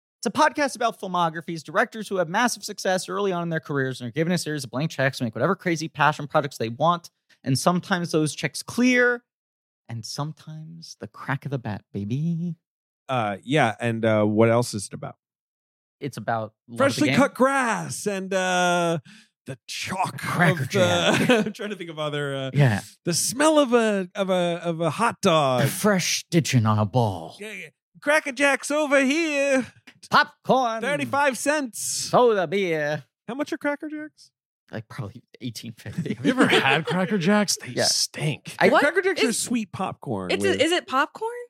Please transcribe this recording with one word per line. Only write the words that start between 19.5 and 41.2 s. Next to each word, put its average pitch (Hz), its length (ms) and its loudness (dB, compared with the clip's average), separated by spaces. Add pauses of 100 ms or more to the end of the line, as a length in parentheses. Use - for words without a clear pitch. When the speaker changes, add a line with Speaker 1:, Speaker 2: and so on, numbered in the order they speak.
Speaker 2:
chalk - 520 -6
Speaker 1:
Cracker - 340 2
Speaker 2:
of - 60 0
the 135 80 -4
Speaker 1:
Jack. 175 640 4
Speaker 2:
<laughs> 220 160 4
I'm 214 60 -6
trying 208 180 -8
to 202 60 -8
think 170 140 -12
of 156 80 -12
other, 147 380 -4
uh, 135 160 -4
Speaker 1:
Yeah. 127 300 4 (220)
Speaker 2:
the 170 100 -2
smell 294 440 2
of 262 140 4
a, 214 420 2
of 190 160 -2
a, 175 320 0
of 170 180 -4
a 165 100 0
hot 202 320 -2
dog. 143 400 4
Speaker 1:
The 127 60 2
fresh 190 520 0
stitching 127 460 2
on 107 120 4
a 107 60 4
ball. 95 560 -2
Speaker 2:
Yeah, 214 120 -12
yeah. 185 140 -14 (340)
Cracker 294 320 2
Jacks 277 380 0
over 285 340 2
here. 277 640 0 (440)
Speaker 1:
Popcorn. 254 720 2
Speaker 2:
Thirty-five 277 540 0
cents. 277 440 -2
Speaker 1:
Soda 208 640 2
beer. 156 580 -2 (220)
Speaker 2:
How 226 80 -8
much 285 180 -6
are 320 60 -6
Cracker 294 300 -4
Jacks? 302 420 -14 (400)
Speaker 1:
Like, 110 180 -12
probably - 340 -12 (180)
eighteen 113 360 -12
fifty. - 380 -8
Speaker 3:
Have - 100 -14
you - 80 2
ever 254 140 4
had 147 400 2
Cracker 185 320 0
Jacks? 202 420 2
They - 120 -14
Speaker 1:
Yeah. 120 120 0
Speaker 3:
stink. - 720 -4
Speaker 1:
I 175 100 6
Speaker 4:
What? 311 140 6
Speaker 2:
Cracker 330 200 2
Jacks 359 220 0
are 262 40 2
Speaker 4:
Is, 226 100 -2
Speaker 2:
sweet 226 340 -4
popcorn 104 580 -6
Speaker 4:
it's - 140 -2
a, 392 60 2
Speaker 2:
with - 100 0
Speaker 4:
is 320 120 2
it 311 140 -2
popcorn? 285 440 -2 (200)